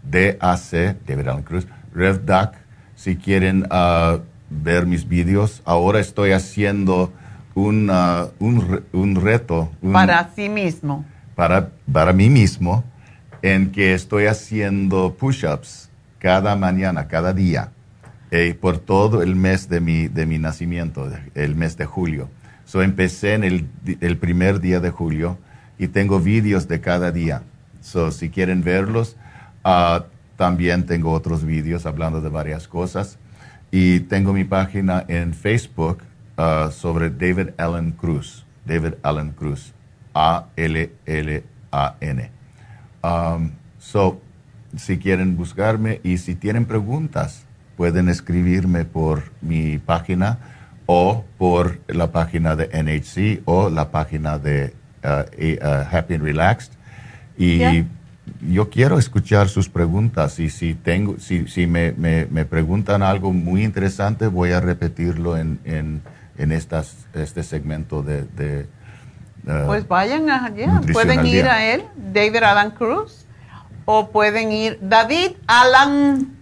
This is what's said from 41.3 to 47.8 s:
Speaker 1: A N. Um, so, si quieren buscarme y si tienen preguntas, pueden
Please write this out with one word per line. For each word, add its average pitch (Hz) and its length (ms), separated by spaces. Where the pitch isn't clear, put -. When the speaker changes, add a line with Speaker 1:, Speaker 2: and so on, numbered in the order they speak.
Speaker 1:
A 71 300
N. 67 280
Um, 85 500
so, 95 420
si 90 220
quieren 92 400
buscarme 110 640
y 90 140
si 87 180
tienen 110 300
preguntas, 110 800
pueden 87 320